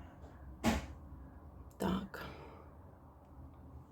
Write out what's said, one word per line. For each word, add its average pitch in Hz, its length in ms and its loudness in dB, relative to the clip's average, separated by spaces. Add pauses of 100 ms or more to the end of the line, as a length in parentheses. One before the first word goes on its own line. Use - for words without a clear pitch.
(1800)
Так. - 440 6 (1700)